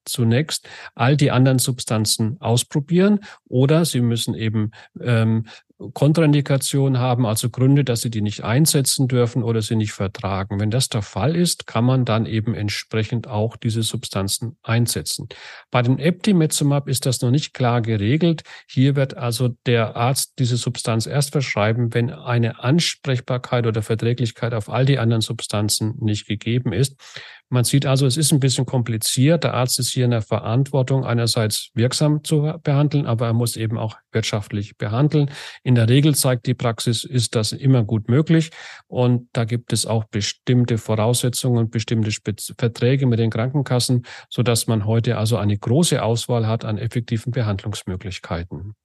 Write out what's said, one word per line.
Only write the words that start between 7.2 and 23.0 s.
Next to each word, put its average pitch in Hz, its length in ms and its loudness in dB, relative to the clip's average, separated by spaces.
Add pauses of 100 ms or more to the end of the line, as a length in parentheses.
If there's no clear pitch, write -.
also 110 240 -2
Gründe, 135 360 4
dass 120 160 -2
sie 120 80 -4
die 110 120 -4
nicht 104 220 -4
einsetzen 139 640 2
dürfen 120 360 0
oder 113 180 0
sie 110 160 -2
nicht 107 160 -2
vertragen. 98 640 -4
Wenn 107 120 0
das 127 180 0
der 113 120 -2
Fall 135 360 -2
ist, 175 300 -2
kann 117 180 0
man 127 180 2
dann 113 220 0
eben 107 280 -2
entsprechend 107 760 -4
auch 107 280 -4
diese 113 260 -2
Substanzen 110 800 -6
einsetzen. 113 680 -2 (420)
Bei 123 100 2
den 127 160 2
Eptinezumab 151 920 0
ist 131 160 -2
das 127 160 -2
noch 123 100 2
nicht 143 220 0
klar 120 280 0
geregelt. 117 600 0 (260)
Hier 139 300 2
wird 139 180 -2
also 123 400 -2 (120)
der 117 280 2
Arzt 123 440 -2
diese 123 180 0
Substanz 117 480 -2
erst 143 260 -2
verschreiben, 117 640 0
wenn 117 160 0
eine 120 520 -2
Ansprechbarkeit 127 1040 -2